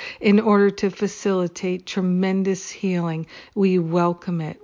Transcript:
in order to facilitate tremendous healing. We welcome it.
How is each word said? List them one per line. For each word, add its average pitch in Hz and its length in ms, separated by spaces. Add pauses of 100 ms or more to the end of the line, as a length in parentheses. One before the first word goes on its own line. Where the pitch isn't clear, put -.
(200)
in 208 200
order 202 300
to 196 200
facilitate 185 960
tremendous 190 840
healing. 170 600 (260)
We 190 240
welcome 175 640
it. 151 240